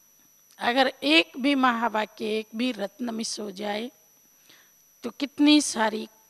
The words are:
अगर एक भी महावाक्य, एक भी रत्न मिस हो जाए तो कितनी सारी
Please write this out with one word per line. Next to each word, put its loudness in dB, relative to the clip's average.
अगर 2
एक 2
भी 2
महावाक्य, 0
एक -8
भी -2
रत्न -8
मिस -8
हो -10
जाए -8
तो -8
कितनी 4
सारी -2